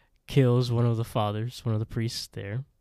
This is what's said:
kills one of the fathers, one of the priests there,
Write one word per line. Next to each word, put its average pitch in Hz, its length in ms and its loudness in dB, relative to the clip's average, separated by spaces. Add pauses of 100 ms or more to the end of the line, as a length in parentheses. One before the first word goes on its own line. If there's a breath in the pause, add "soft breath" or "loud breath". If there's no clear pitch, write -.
(260 soft breath)
kills 123 440 4
one 120 160 2
of 117 100 2
the 113 80 -2
fathers, 107 600 -4
one 110 100 0
of 107 60 0
the 110 60 -4
priests - 460 -6
there, 107 320 -8 (160)